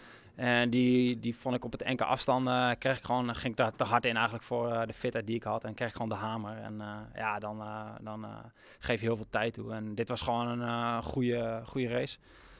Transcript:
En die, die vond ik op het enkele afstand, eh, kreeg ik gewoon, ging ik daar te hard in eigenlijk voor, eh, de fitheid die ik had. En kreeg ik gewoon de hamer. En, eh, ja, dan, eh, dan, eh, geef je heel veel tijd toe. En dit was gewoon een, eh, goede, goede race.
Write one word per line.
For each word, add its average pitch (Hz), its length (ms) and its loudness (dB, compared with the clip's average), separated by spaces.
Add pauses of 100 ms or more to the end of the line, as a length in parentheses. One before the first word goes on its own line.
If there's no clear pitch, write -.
(340)
En 120 360 4
die, 123 480 6
die 117 180 -2
vond 127 180 -2
ik 117 100 -2
op 117 80 -6
het - 100 -6
enkele - 260 0
afstand, 127 400 2
eh, 127 300 4
kreeg 131 200 2
ik - 60 -14
gewoon, 123 300 0
ging 120 180 -2
ik 107 40 -12
daar 113 200 2
te 120 80 0
hard 117 200 4
in 120 100 2
eigenlijk 113 300 0
voor, 120 280 0
eh, 113 140 2
de 110 60 -4
fitheid 113 340 -2
die 110 100 0
ik 113 60 -4
had. 110 220 -2
En 110 100 -8
kreeg 120 140 -2
ik 110 60 -10
gewoon 117 140 -4
de 107 60 -2
hamer. 110 420 -4
En, 107 240 -10
eh, 104 60 -8 (280)
ja, 107 240 -2
dan, 107 220 -6
eh, 107 300 -8 (100)
dan, 110 240 -8
eh, 107 60 -10 (480)
geef 113 220 0
je 110 60 -2
heel 117 100 2
veel 107 140 -6
tijd 113 240 0
toe. 113 180 -8
En 107 220 -6
dit 110 140 -2
was 113 120 -2
gewoon 120 280 2
een, 120 140 -2
eh, 117 400 0
goede, 117 600 0
goede 127 240 -2
race. 123 300 -2 (420)